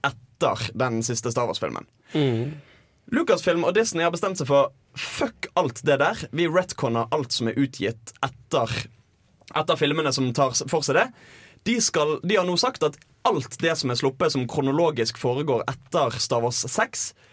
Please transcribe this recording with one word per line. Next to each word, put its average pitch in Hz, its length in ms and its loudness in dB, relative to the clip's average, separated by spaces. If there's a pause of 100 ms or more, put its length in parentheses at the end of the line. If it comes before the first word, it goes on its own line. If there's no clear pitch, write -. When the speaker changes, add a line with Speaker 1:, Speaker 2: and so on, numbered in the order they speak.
Speaker 1:
etter 117 640 -2
den 117 320 -2
siste 117 280 -2
Star 120 160 0
Wars-filmen. 67 400 -6 (220)
Speaker 2:
Mm. 135 480 0 (520)
Speaker 1:
Lucasfilm 185 560 2
og 180 100 2
Disney 202 300 2
har 165 80 2
bestemt 185 260 -4
seg 131 100 -4
for, 139 240 4 (220)
"Fuck - 580 -6
alt 151 320 -2
det 139 140 4
der. 175 300 0
Vi 165 200 0
retconner 135 640 0
alt 147 220 -2
som 113 160 -2
er - 80 -2
utgitt - 600 -2
etter, - 560 -2 (760)
etter 156 300 0
filmene 147 340 2
som 127 200 0
tar 135 180 2
s-, 123 160 -2
for 151 160 0
seg 143 160 2
det." 233 80 4 (560)
De 233 180 0
skal, 156 400 0
de 190 180 2
har 180 80 2
nå 180 100 0
sagt 233 260 0
at 147 140 0 (280)
alt 175 340 0
det 165 180 0
som 139 140 -2
er 120 80 -2
sluppet 143 340 2
som 127 160 0
kronologisk 139 720 0
foregår 131 460 0
etter 127 500 -2
Star 120 260 0
Wars 120 220 -2
seks, - 460 -2 (220)